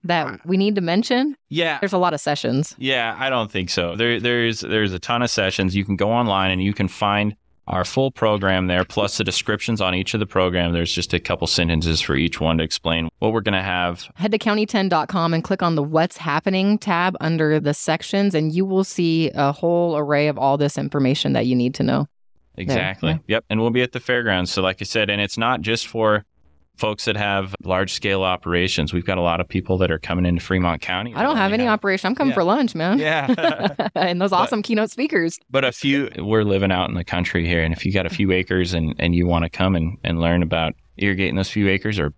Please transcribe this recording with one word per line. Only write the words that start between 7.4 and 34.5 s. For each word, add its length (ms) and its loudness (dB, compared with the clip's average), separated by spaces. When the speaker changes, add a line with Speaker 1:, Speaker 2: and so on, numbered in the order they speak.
Speaker 2:
our 140 -2
full 260 0
program 560 2
there, 160 2
plus 360 -2
the 60 0
descriptions 580 -2
on 120 0
each 200 -2
of 60 0
the 60 -2
program. 460 2
There's 180 0
just 220 -4
a 80 0
couple 260 -4
sentences 540 0
for 160 -2
each 240 -2
one 160 2
to 80 2
explain 540 -4
what 160 0
we're 80 0
gonna 200 -2
have. 520 -4
Speaker 1:
Head 180 -2
to 60 0
county 260 0
ten 240 0
dot 220 0
com 240 0
and 100 0
click 180 -2
on 120 2
the 80 2
What's 340 0
Happening 600 0
tab 420 0
under 400 2
the 140 0
sections, 600 0
and 200 0
you 100 2
will 200 0
see 500 0
a 180 2
whole 460 0
array 300 2
of 100 -2
all 180 2
this 220 0
information 560 0
that 100 2
you 100 2
need 200 0
to 80 -2
know. 240 0
Speaker 2:
Exactly. 560 -2
Speaker 1:
There. 160 -2
Yeah. 80 0
Speaker 2:
Yep. 140 -2
And 100 0
we'll 80 2
be 140 2
at 100 -2
the 80 -8
fairgrounds. 500 0
So 120 0
like 180 0
I 40 -6
said, 260 0
and 100 0
it's 160 -4
not 240 0
just 280 -2
for 360 2
folks 300 -4
that 100 0
have 480 -2
large 280 0
scale 300 0
operations. 680 0
We've 120 -2
got 140 0
a 20 0
lot 200 2
of 80 -2
people 300 0
that 120 2
are 80 0
coming 260 -2
into 160 2
Fremont 400 0
County. 320 -6
Speaker 1:
I 120 -2
don't 120 0
have 140 2
Speaker 2:
We 40 0
Speaker 1:
any 100 0
Speaker 2:
have 80 2
Speaker 1:
operation. 340 -2
I'm 80 0
coming 160 0
Speaker 2:
Yeah. 60 -2
Speaker 1:
for 80 2
lunch, 320 2
man. 240 2
Speaker 2:
Yeah. 760 0
Speaker 1:
<laughs> 60 -20
And 260 0
those 80 0
Speaker 2:
But 60 2
Speaker 1:
awesome 260 0